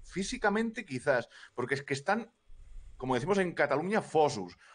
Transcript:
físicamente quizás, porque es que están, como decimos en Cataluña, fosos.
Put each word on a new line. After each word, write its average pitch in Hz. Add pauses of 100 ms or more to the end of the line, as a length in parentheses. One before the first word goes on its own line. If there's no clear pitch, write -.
físicamente 214
quizás, 127 (240)
porque 123
es 139
que -
están, 208 (640)
como 127
decimos 151
en 180
Cataluña, 160
fosos. 123 (180)